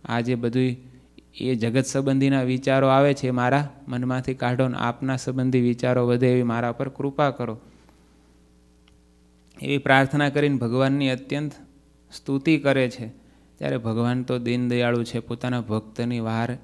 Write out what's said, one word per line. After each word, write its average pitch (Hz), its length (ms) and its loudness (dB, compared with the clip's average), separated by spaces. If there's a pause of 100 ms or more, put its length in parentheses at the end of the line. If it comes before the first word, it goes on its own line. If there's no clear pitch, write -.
આ 117 160 -2
જે 120 140 -2
બધું 123 420 0 (640)
એ 127 140 0
જગત 117 300 0
સંબંધીના 135 580 2
વિચારો 131 440 2
આવે 139 280 6
છે, 135 140 -4
એ - 20 0
મારા 127 380 0 (200)
મનમાંથી 127 460 -4
કાઢો 127 340 0
ને 123 80 -4
આપના 131 400 -2
સંબંધી 127 440 0
વિચારો 123 460 2
વધે 123 260 4
એવી 123 100 4
મારા 120 300 -2
પર 135 160 -6
કૃપા 139 420 0
કરો." 120 300 -8 (2000)
એવી 139 160 0
પ્રાર્થના 135 500 4
કરીને 143 280 2
ભગવાનની 135 520 2
અત્યંત 143 440 -4 (640)
સ્તુતિ 139 420 0
કરે 135 320 2
છે. 110 180 -12 (480)
ત્યારે 139 220 -4
ભગવાન 117 440 -2
તો 127 160 -2
દીન 123 300 -2
દયાળુ 120 360 0
છે, 117 140 -6
પોતાના 123 420 -6
ભક્તની 110 600 -4
વાર 113 440 -4